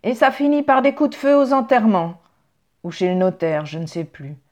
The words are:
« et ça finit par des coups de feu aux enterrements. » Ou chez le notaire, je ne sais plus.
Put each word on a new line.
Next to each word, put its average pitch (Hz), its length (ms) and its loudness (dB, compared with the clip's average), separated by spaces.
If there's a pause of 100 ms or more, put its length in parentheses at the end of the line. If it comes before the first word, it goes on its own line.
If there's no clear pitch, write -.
« - 0 -
et 240 120 -2
ça 269 180 2
finit 285 320 0
par 262 180 2
des 277 120 2
coups 294 160 0
de - 40 -14
feu 285 240 2
aux 269 140 2
enterrements. » 220 600 2 (680)
Ou 175 80 -10
chez 180 180 -2
le 180 60 0
notaire, 170 500 -2
je 151 140 -10
ne 165 80 -8
sais 165 180 -8
plus. 147 300 -16 (180)